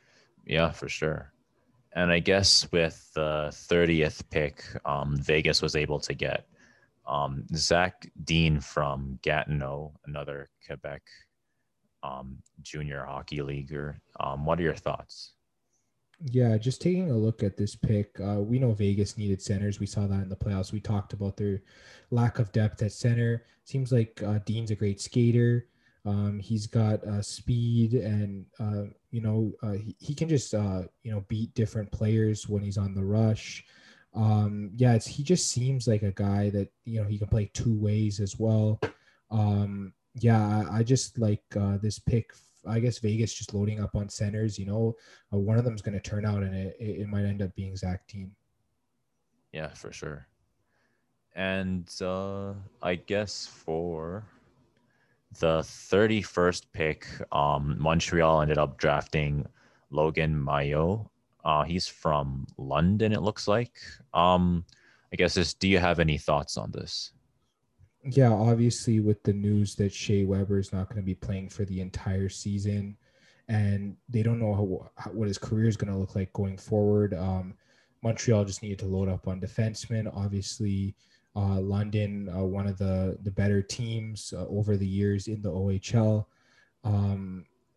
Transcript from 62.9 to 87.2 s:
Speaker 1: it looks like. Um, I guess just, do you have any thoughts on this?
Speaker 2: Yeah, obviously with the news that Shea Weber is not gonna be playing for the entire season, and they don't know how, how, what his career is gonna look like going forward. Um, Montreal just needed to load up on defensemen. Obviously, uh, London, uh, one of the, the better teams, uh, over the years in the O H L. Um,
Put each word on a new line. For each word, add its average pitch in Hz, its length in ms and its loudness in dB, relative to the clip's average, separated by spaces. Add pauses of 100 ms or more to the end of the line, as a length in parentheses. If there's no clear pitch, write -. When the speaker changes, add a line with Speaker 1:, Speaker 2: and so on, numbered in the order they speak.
Speaker 1:
it - 80 -2
looks 104 260 -4
like. 117 300 0 (340)
Um, 90 540 4 (480)
I - 20 -8
guess 87 160 4
just, 87 280 0
do 95 80 2
you 95 100 6
have 87 200 4
any 78 200 4
thoughts 73 400 -2
on 50 140 -8
this? - 400 -8 (920)
Speaker 2:
Yeah, 127 280 6
obviously 113 680 4
with 104 220 2
the 104 100 2
news 104 440 2
that 101 160 0
Shea 101 320 0
Weber 98 340 2
is 95 140 -4
not 95 160 -4
gonna 107 140 -8
be 92 120 -2
playing 95 360 -8
for 104 140 -4
the 92 160 -6
entire 95 480 -4
season, 101 680 -4 (520)
and 101 480 0 (120)
they 113 140 0
don't 117 160 2
know 107 160 0
how, 98 360 -2 (120)
how, 104 80 -8
what 104 180 -2
his 98 100 -4
career 113 300 2
is 104 80 2
gonna 98 220 -4
look 95 160 -4
like 95 180 -2
going 98 240 -4
forward. 104 580 2
Um, 92 400 -2 (480)
Montreal 110 420 4
just 98 180 -8
needed 101 160 -6
to 101 80 -6
load 95 220 0
up 92 200 -2
on 95 120 -4
defensemen. 110 760 -4
Obviously, 101 800 -2 (420)
uh, 98 240 0
London, 101 720 -2
uh, 95 80 -2
one 98 240 -2
of 95 120 -4
the, 95 440 0
the 104 80 -4
better 101 300 2
teams, 110 760 -6
uh, 90 120 -6
over 104 280 2
the 98 100 0
years 101 420 0
in 104 140 -6
the 101 80 -2
O 95 200 0
H 95 240 -2
L. 110 340 4 (540)
Um, 98 640 0 (320)